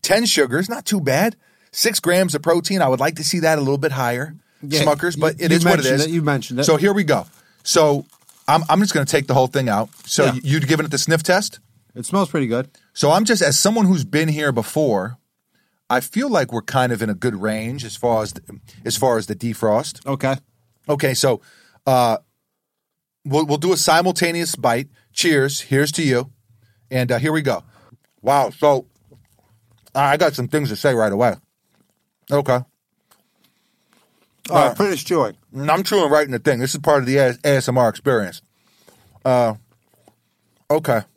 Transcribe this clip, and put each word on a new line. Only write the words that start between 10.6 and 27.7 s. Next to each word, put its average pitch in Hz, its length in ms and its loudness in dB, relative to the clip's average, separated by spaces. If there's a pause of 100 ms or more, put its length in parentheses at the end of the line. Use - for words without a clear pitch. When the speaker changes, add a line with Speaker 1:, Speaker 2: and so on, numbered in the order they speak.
Speaker 1:
given 156 180 2
it 156 60 -8
the 139 60 -4
sniff 160 260 0
test? 190 340 0 (360)
Speaker 2:
It 120 100 -12
smells 190 240 -2
pretty 143 180 -2
good. 117 220 -4 (240)
Speaker 1:
So 143 180 2
I'm 143 140 4
just, 208 160 2
as 143 180 2
someone 214 280 2
who's 175 180 2
been 156 240 0
here 151 240 -2
before, 117 640 -2 (720)
I 123 120 2
feel 247 280 -4
like 165 240 0
we're 117 80 -2
kind 127 320 0
of 104 80 -4
in 110 80 -2
a 104 60 -4
good 110 220 -4
range 110 500 -6
as 104 100 -14
far 113 260 0
as 104 120 -8
the, - 80 -18 (420)
as 113 140 -6
far 123 180 2
as 110 120 -6
the 107 60 -6
defrost. 113 720 -4
Speaker 2:
Okay. 135 280 -4 (560)
Speaker 1:
Okay, 143 240 0
so, 123 260 0 (460)
uh, 123 320 2 (1040)
we'll, 147 220 0
we'll 147 100 0
do 170 160 0
a 170 60 0
simultaneous 170 760 0
bite. 123 320 -2 (260)
Cheers. 143 480 0
Here's 143 300 0
to 170 100 -4
you. 127 280 0 (600)
And, 127 200 -2
uh, 120 80 0
here 151 140 -2
we 160 100 0
go. 113 220 -2 (560)